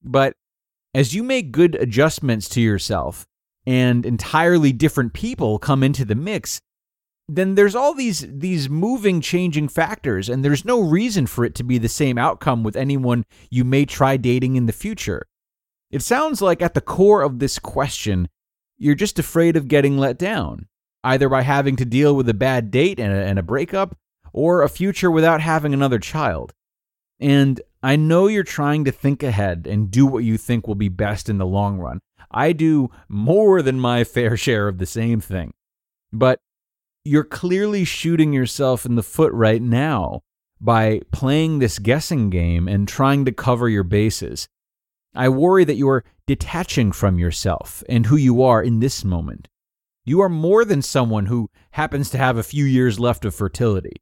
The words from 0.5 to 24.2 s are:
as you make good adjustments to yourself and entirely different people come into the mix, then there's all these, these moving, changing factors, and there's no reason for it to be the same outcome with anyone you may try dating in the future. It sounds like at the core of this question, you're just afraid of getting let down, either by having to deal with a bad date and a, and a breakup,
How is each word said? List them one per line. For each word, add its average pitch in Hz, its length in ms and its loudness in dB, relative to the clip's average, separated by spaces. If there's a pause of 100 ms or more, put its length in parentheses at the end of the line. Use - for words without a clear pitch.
as 131 200 2
you 214 100 -4
make 247 280 -2
good 160 240 4
adjustments 123 720 0
to 120 120 0
yourself 98 640 -2 (400)
and 123 400 2
entirely 156 680 2
different 127 420 0
people 175 460 -4
come 131 240 0
into 131 220 0
the 104 100 -2
mix, 175 460 -6 (680)
then 190 280 -2
there's 202 200 6
all 277 180 2
these, 220 340 -4
these 143 420 -4
moving, 190 520 0
changing 160 460 -2
factors, 135 600 -4
and 131 140 -2
there's 143 220 0
no 240 160 2
reason 180 460 0
for 120 180 -2
it - 100 -6
to - 80 -6
be 123 140 0
the 113 120 0
same 131 280 0
outcome 123 460 0
with 107 120 -4
anyone 127 480 0 (280)
you 123 120 0
may 135 220 2
try 135 320 0
dating 127 380 0
in 123 100 0
the 113 80 0
future. - 540 -8 (640)
It 131 100 -4
sounds 269 400 0
like 180 200 2
at 170 120 -2
the - 80 0
core 202 400 4
of 139 160 -2
this 135 220 -4
question, 101 720 -2 (480)
you're 147 180 2
just 196 240 -2
afraid 165 360 2
of 143 120 0
getting 139 300 2
let 135 200 0
down, 139 480 -6 (380)
either 131 260 2
by 131 140 2
having 139 320 0
to 127 100 -2
deal 139 300 4
with 131 140 2
a 113 40 0
bad 120 380 -2
date 151 280 0
and 101 140 -2
a, 98 100 0
and 98 140 0
a 92 60 -2
breakup, 170 520 -4 (380)